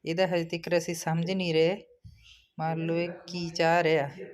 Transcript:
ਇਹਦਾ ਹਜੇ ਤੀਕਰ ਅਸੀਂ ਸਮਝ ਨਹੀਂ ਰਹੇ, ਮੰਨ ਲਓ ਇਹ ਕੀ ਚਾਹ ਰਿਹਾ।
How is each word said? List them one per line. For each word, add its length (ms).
ਇਹਦਾ 220
ਹਜੇ 180
ਤੀਕਰ 320
ਅਸੀਂ 180
ਸਮਝ 360
ਨਹੀਂ 220
ਰਹੇ, 240
ਮੰਨ 260
ਲਓ 100
ਇਹ 140
ਕੀ 220
ਚਾਹ 340
ਰਿਹਾ। 260